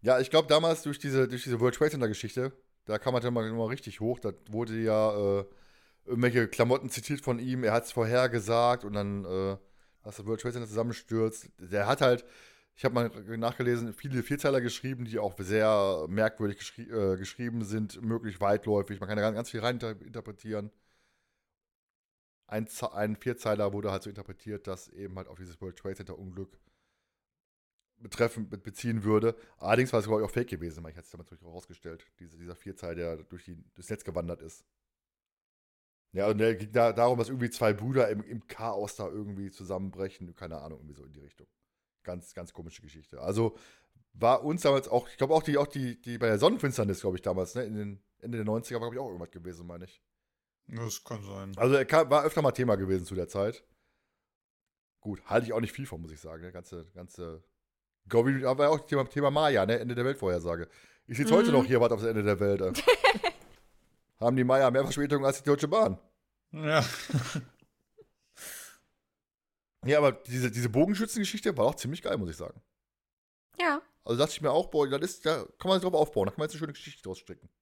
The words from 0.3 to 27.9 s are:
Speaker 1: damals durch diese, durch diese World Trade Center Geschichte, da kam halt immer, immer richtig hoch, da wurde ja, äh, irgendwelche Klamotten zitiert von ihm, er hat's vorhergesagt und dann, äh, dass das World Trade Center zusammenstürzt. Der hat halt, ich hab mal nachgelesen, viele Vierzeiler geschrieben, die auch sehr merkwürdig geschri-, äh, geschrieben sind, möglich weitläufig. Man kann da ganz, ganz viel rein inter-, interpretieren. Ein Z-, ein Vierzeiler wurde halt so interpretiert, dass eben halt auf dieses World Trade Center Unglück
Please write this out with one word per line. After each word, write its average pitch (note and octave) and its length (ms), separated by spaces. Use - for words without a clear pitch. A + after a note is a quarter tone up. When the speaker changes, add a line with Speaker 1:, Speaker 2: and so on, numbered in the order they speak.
Speaker 1:
damals D#3+ 340
durch C#3+ 160
diese, C3 300
durch B2 160
diese A#2 160
World B2 140
Trade D3+ 160
Center B2 180
Geschichte, B2 420
da G#2+ 160
kam B2+ 140
halt A#2+ 100
immer, A#2+ 240
immer A2+ 220
richtig A#2+ 320
hoch, A#2+ 180
da G2+ 140
wurde A2 280
ja, G#2+ 600
äh, G2 60
irgendwelche A#2+ 460
Klamotten B2 400
zitiert C#3 320
von A#2+ 180
ihm, B2+ 240
er G#2+ 80
hat's A#2 220
vorhergesagt A#2+ 920
und G#2 100
dann, G2+ 300
äh, F#2+ 340
dass G#2 140
das G2+ 80
World G#2+ 160
Trade B2 120
Center A#2+ 140
zusammenstürzt. A2 880
Der G2 300
hat C#3 140
halt, B2 220
ich - 100
hab A#2+ 80
mal A#2+ 160
nachgelesen, A#2+ 560
viele C3 280
Vierzeiler C#3 400
geschrieben, B2 440
die A2 120
auch G#2 220
sehr G2 680
merkwürdig G#2 520
geschri-, - 320
äh, G2 260
geschrieben A#2 460
sind, G#2+ 400
möglich A2 360
weitläufig. G#2 600
Man G2 100
kann G#2+ 60
da G#2 80
ganz, G#2+ 120
ganz A#2 140
viel A2+ 120
rein B2 180
inter-, A2 260
interpretieren. G#2+ 640
Ein A2 200
Z-, - 260
ein G#2+ 220
Vierzeiler G#2+ 580
wurde G#2 180
halt F#2+ 120
so G#2 60
interpretiert, G2+ 580
dass F#2 220
eben F#2 260
halt F#2 120
auf D2 120
dieses F2+ 220
World F#2 160
Trade F#2+ 180
Center F#2+ 240
Unglück F#2+ 400